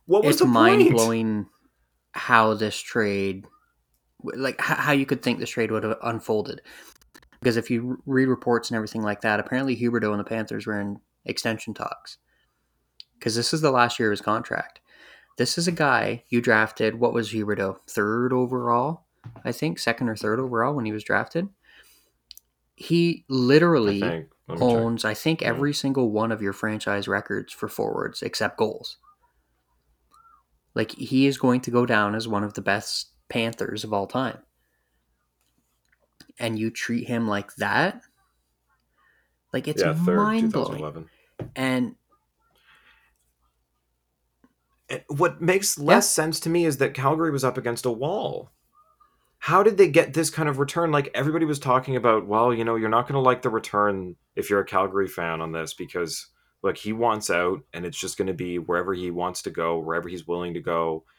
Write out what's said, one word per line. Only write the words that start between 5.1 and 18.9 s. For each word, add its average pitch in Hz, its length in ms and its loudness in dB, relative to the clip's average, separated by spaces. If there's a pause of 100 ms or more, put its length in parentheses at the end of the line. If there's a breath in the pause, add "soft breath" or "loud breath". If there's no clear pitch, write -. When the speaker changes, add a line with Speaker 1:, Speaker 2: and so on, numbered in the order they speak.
Speaker 2:
think 120 180 -2
this 113 100 -6
trade 110 220 -2
would 110 120 -2
have 110 200 -2
unfolded. 113 580 -4 (760 loud breath)
Because 117 180 2
if 113 140 -4
you 117 100 0 (240)
re-, 131 180 2
read 131 60 2
reports 123 400 0
and 120 80 -4
everything 110 240 -4
like 104 200 -2
that, 107 180 2
apparently 131 360 -2
Huberdeau 113 360 0
and 104 80 0
the 101 40 -4
Panthers 110 440 -6
were 107 120 -2
in 101 200 -6 (260)
extension 110 480 -6
talks. - 460 -12 (1000)
'Cause 110 160 -4
this 117 180 -2
is 160 80 0
the 147 100 4
last 120 280 2
year 113 100 2
of - 40 2
his 101 80 -6
contract. - 580 -4 (580 loud breath)
This - 200 -2
is 170 100 -2
a 180 60 0
guy 120 560 0
you 120 120 2
drafted, 110 580 2
what 120 120 2
was 117 220 -2
Huberdeau? 101 460 -2 (100)
Third 117 420 0
overall, 123 760 0 (360)